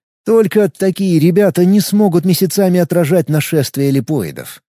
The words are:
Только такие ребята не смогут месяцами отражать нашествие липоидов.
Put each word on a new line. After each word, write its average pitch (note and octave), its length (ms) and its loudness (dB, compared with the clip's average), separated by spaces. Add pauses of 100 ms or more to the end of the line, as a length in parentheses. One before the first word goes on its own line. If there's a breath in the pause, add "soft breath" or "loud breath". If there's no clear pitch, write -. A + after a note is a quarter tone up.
(260)
Только G#3+ 420 2
такие F#3+ 500 -2
ребята F3+ 460 2
не G3 160 4
смогут F#3 460 0
месяцами F#3 520 0
отражать E3+ 520 0
нашествие C#3+ 600 -2
липоидов. A2 720 -6 (140)